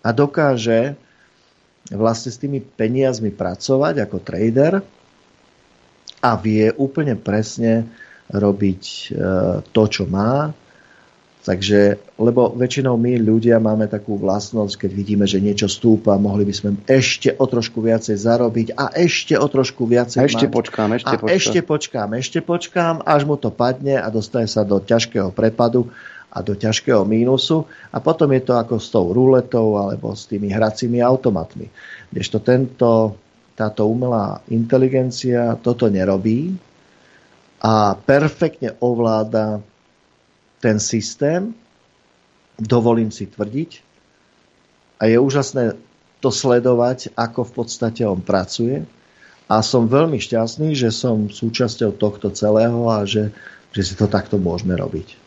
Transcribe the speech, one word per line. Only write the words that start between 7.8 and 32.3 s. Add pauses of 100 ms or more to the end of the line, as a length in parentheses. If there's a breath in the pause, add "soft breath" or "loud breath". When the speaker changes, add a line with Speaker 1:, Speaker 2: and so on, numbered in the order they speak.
Speaker 1:
robiť,
e, (380)
to,
čo
má. (960 soft breath)
Takže, (240)
lebo
väčšinou
my
ľudia
máme
takú
vlastnosť,
keď
vidíme,
že
niečo
stúpa,
mohli
by
sme (140)
ešte
o
trošku
viacej
zarobiť
a
ešte
o
trošku
viacej
Speaker 2:
A
ešte
Speaker 1:
mať.
Speaker 2:
počkám, (100)
ešte
Speaker 1:
A
Speaker 2:
počkám.
Speaker 1:
ešte
počkám, (100)
ešte
počkám, (120)
až
mu
to
padne
a
dostane
sa
do
ťažkého
prepadu (400 loud breath)
a
do
ťažkého
mínusu. (320 loud breath)
A
potom
je
to
ako
s
tou
ruletou
alebo
s
tými
hracími
automatmi. (400 loud breath)
Kdežto